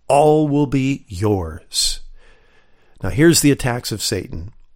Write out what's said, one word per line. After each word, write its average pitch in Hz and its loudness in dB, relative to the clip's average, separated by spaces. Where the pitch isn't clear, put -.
all 151 4
will 143 0
be 135 -2
yours." 92 -4
Now, 113 -4
here's 147 4
the 147 4
attacks 123 -4
of 104 -8
Satan. 90 -8